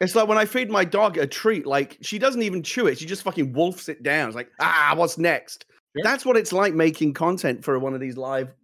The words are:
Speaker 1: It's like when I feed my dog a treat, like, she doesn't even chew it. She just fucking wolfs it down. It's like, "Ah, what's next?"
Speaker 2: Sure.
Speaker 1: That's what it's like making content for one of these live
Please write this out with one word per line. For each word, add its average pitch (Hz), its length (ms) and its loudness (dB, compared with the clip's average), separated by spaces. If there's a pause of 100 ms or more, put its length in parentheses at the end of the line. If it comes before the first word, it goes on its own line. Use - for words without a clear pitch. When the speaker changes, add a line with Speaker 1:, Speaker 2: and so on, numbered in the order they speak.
Speaker 1:
It's 185 160 0
like 220 100 4
when 214 120 4
I 214 60 4
feed 233 260 -2
my 202 140 2
dog 190 340 2
a 143 100 2
treat, 214 380 -2
like, 139 340 -2
she - 180 -8
doesn't 247 240 0
even 185 220 -2
chew 240 240 0
it. 220 100 0
She 160 80 -12
just 185 160 -8
fucking 160 300 -2
wolfs 175 360 -2
it 139 140 -10
down. 139 260 0
It's 110 80 -10
like, 120 220 -10
"Ah, 156 380 2
what's 170 200 0
next?" 165 500 -2 (300)
Speaker 2:
Sure. 160 80 -2
Speaker 1:
That's 262 200 0
what 254 120 4
it's 196 160 2
like 190 200 2
making 156 420 2
content 165 500 -2
for 139 160 0
one 135 140 -4
of 127 60 -6
these 131 160 -8
live 131 480 -6